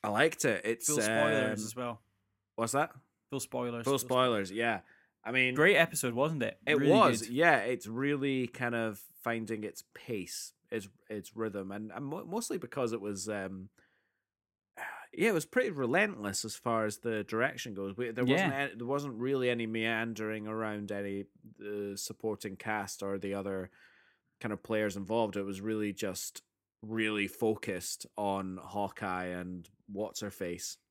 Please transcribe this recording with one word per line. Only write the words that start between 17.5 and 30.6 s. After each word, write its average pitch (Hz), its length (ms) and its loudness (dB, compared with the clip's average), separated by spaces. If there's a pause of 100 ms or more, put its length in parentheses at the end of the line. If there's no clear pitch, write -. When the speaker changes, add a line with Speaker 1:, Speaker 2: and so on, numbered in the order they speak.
Speaker 1:
goes. 98 220 -6
We, 120 160 -4
there 123 120 2
wasn't 160 280 4
Speaker 2:
Yeah. 139 80 -2
Speaker 1:
any, 135 160 -2
there 117 100 -8
wasn't 139 280 -2
really 127 360 0
any 117 160 0
meandering 110 800 -2
around 107 460 -4
any, 101 320 -4 (360)
uh, 104 360 -6
supporting 104 600 -6
cast 107 460 -4
or 98 160 -2
the 98 160 -4
other 95 360 -4 (680)
kind 107 120 -2
of 98 100 -6
players 107 340 0
involved. 101 400 0
It 101 60 -2
was 98 180 -6
really 107 320 -2
just - 500 -6 (400)
really 107 440 0
focused 104 800 -2 (100)
on 98 460 0
Hawkeye 95 640 -4
and 90 420 -6 (220)
what's 101 300 -4
her 104 100 -4
face. 87 460 -6 (140)